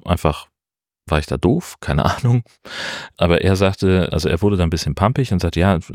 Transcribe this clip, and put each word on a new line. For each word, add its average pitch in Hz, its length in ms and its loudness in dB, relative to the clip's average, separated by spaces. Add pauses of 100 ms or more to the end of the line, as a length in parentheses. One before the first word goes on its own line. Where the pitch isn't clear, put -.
einfach, 80 420 -2 (600)
war 78 100 0
ich 76 80 -2
da 65 120 -4
doof? 131 420 0
Keine - 260 0
<laughs> - 0 -
Ahnung. 120 380 0 (720)
Aber 85 240 2
er 95 140 2
sagte, 95 560 2
also 76 180 0
er 85 120 0
wurde 101 160 2
da 90 60 2
ein 82 60 2
bisschen 80 260 -4
pampig 123 360 0
und 90 80 2
sagte, 82 220 0
„Ja, 92 180 4 (160)